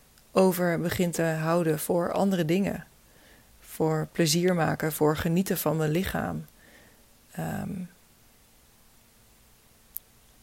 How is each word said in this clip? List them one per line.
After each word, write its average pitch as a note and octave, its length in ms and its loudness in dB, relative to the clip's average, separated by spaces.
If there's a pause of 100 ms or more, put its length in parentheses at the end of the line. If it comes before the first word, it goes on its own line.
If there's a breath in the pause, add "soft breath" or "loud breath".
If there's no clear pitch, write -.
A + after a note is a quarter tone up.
(320 soft breath)
over F3 480 4
begin F3 300 0
te E3 120 -2
houden D#3+ 560 0
voor F3 340 0
andere F3+ 320 2
dingen. F3 420 0 (760 soft breath)
Voor D#3 520 -2
plezier F3 420 2
maken, D#3 380 0
voor D3+ 240 2
genieten F3 420 0
van D#3 180 0
mijn D#3 140 0
lichaam. E3 560 -4 (840 soft breath)
Ehm, - 400 -6 (2750)